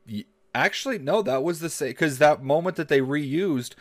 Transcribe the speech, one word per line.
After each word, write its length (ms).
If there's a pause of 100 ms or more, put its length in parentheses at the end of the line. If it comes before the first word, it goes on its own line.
Y-, 180 (300)
actually, 440
no, 240
that 200
was 180
the 100
sa-, 240
'cause 240
that 240
moment 340
that 120
they 120
reused 800